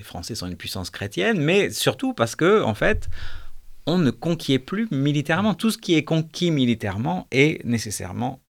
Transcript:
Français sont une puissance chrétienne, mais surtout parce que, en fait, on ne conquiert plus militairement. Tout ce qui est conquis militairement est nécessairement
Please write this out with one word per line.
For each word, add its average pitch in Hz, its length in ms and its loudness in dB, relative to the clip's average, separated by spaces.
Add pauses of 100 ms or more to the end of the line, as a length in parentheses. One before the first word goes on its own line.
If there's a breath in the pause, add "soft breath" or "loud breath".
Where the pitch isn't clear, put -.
Français - 300 -12
sont - 140 -8
une 90 100 -8
puissance 92 320 -8
chrétienne, 180 500 -2
mais 160 300 2
surtout 185 440 -2
parce 113 220 -2
que, 185 280 4
en 110 100 0
fait, 185 340 0 (800 loud breath)
on 170 140 2
ne 147 100 6
conquiert 143 500 0
plus 220 300 -4
militairement. 151 640 2
Tout - 160 0
ce 208 80 -2
qui - 160 0
est 156 100 6
conquis 160 460 0
militairement 123 800 0
est 139 340 2
nécessairement 107 880 -4